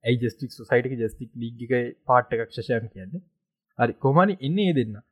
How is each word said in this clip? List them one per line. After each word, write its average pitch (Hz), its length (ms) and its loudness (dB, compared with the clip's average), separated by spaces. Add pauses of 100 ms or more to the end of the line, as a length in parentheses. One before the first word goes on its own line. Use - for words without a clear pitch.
ඇයි 120 180 0
ජස්ටිස් 120 360 -6
සොසයිටි 123 300 2
එකේ 127 140 -4
ජස්ටිස් 113 340 -6
ලීග් 117 260 -10
එකේ 123 220 0 (200)
පාර්ට් 123 300 4
එකක් 113 160 -4
සෂෑම් 113 380 -4
කියන්නේ? 120 360 -12 (560)
හරි, 120 140 2
කොහොම 139 260 2
හරි 196 200 4
එන්නේ 180 260 0
ඒ 175 80 2
දෙන්න. 110 240 0 (140)